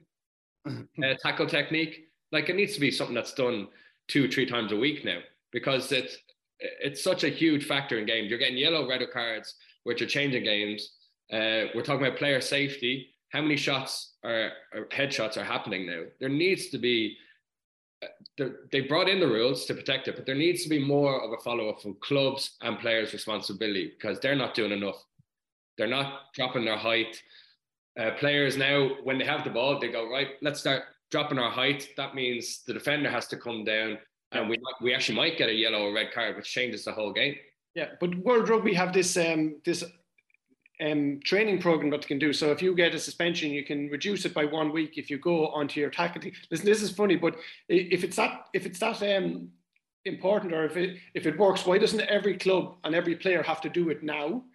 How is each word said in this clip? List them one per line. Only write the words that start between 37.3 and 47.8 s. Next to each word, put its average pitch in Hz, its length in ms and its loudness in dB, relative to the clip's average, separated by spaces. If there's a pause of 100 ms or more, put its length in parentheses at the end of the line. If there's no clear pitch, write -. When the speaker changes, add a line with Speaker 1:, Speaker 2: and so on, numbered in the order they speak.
Speaker 3:
Yeah, 160 140 -4 (100)
but 180 160 -2
World 214 340 4
Rugby 220 240 4
have 180 200 2
this, 180 240 4
um, 156 480 2
this, 175 180 0 (1000)
um, 147 420 0
training 196 360 2
program 156 320 4
that 147 100 0
they - 60 -10
can 143 100 0
do. 147 160 2
So 151 180 2
if 147 100 0
you 185 120 4
get 170 220 4
a 151 40 -4
suspension, 165 520 -2
you 143 120 -4
can 143 260 -4
reduce 180 360 -2
it - 80 -4
by 151 120 2
one 151 260 0
week 156 260 -2
if 139 120 -8
you 139 100 -4
go 165 280 2
onto 147 320 -2
your 143 100 0
tackle 165 320 -2
team. 190 120 -10 (160)
Listen, 165 160 -2
this 214 160 6
is 196 100 -2
funny, 202 260 4
but 160 180 2 (340)
i-, 180 220 6